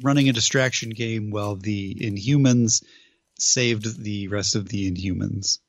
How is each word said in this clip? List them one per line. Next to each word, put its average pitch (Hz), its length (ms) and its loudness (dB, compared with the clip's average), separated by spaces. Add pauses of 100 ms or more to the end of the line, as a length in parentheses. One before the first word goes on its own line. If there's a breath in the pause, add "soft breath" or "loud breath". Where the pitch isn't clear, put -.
running 139 260 4
a 131 40 6
distraction 123 580 0
game 110 400 -4
while 104 260 -4
the 98 380 -4
Inhumans 120 920 2 (540 soft breath)
saved 117 640 0
the 104 260 -6
rest 98 260 -2
of 98 140 -4
the 98 220 -2
Inhumans. 92 680 -2 (100)